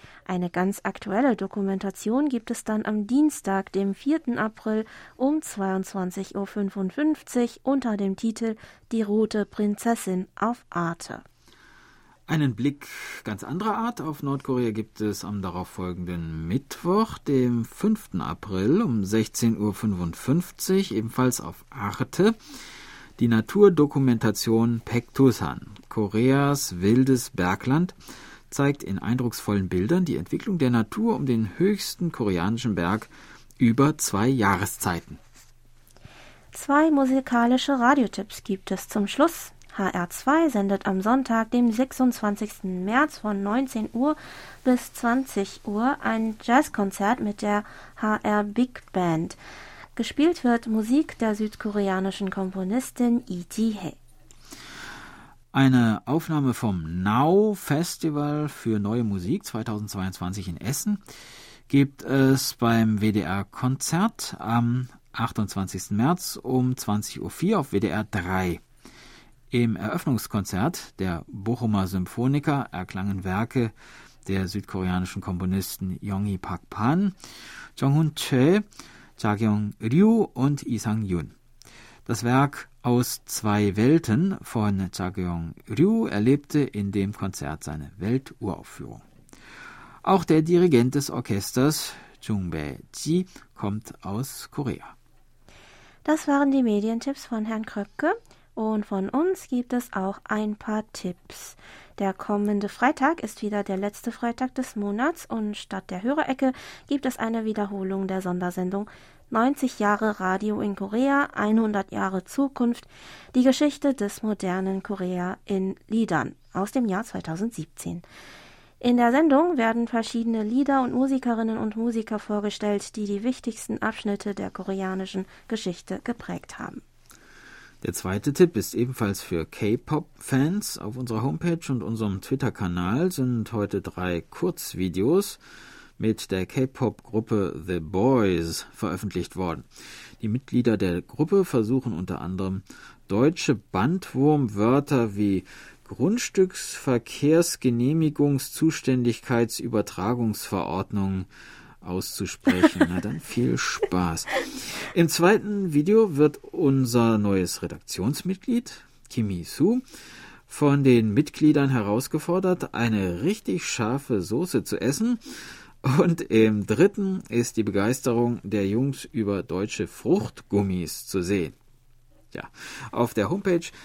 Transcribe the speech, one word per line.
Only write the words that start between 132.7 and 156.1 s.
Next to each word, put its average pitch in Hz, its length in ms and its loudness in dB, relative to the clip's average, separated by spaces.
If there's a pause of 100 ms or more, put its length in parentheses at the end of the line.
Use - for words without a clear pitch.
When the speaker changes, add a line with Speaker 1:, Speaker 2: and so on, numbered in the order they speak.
Speaker 2:
sind 123 420 -2
heute 101 300 -2
drei 90 380 -4
Kurzvideos 120 1200 -2 (580)
mit - 320 -2
der 92 160 -2
K-Pop-Gruppe 110 1200 -2
The 87 140 -2
Boys 92 920 2
veröffentlicht 90 640 -6
worden. 85 300 -4 (560)
Die 110 80 -4
Mitglieder 120 480 0
der 90 260 0
Gruppe 185 420 2
versuchen 123 480 0
unter 90 280 -6
anderem 95 420 -4 (460)
deutsche 131 480 2
Bandwurmwörter 127 1600 2
wie 101 260 2 (400)
Grundstücksverkehrsgenehmigungszuständigkeitsübertragungsverordnung 123 - 0 (600)
auszusprechen. 101 1040 0
Na 180 120 -2
dann, 147 180 -6
viel 123 400 0
Spaß. - 680 -2 (680)
Im 170 140 4
zweiten 196 640 2
Video 185 440 4